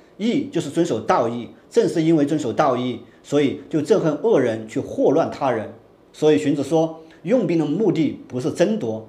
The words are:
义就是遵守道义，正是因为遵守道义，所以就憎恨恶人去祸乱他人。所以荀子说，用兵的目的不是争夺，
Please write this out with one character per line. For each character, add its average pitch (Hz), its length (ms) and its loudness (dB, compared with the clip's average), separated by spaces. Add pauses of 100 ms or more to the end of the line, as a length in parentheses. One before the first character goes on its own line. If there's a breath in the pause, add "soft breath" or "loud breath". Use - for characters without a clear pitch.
(180 soft breath)
义 202 340 -2
就 170 80 -2
是 156 100 -4
遵 165 140 0
守 165 160 -2
道 131 300 0
义， 117 200 -8 (200 loud breath)
正 226 180 2
是 165 140 0
因 165 140 4
为 147 100 4
遵 151 140 -2
守 123 120 -2
道 131 260 2
义， 123 240 -6 (200 loud breath)
所 143 200 0
以 135 280 0
就 160 120 0
憎 185 180 2
恨 151 240 0
恶 208 160 4
人 113 280 -2
去 120 120 -6
祸 127 320 0
乱 113 180 2
他 131 220 -2
人。 104 220 -6 (380)
所 151 220 2
以 151 60 4
荀 143 160 0
子 143 80 -2
说， 160 380 -2 (200 loud breath)
用 214 240 2
兵 165 140 0
的 151 60 0
目 170 260 0
的 147 360 -2
不 127 120 -8
是 139 100 -4
争 196 300 0
夺， 110 300 -6